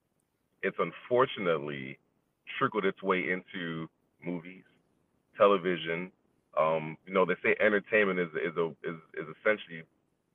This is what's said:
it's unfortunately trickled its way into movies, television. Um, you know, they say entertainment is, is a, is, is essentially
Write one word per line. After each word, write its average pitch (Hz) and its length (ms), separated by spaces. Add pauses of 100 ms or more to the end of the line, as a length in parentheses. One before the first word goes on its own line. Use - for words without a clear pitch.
(640)
it's - 180
unfortunately 80 1160 (600)
trickled 107 260
its 98 180
way 92 280
into 85 580 (340)
movies, 87 420 (720)
television. 90 760 (480)
Um, 78 380 (100)
you 95 80
know, 92 100
they 87 180
say 113 180
entertainment 101 580
is, 87 160
is 78 220
a, 85 100 (160)
is, 85 140 (180)
is 80 120 (140)
essentially 85 440 (500)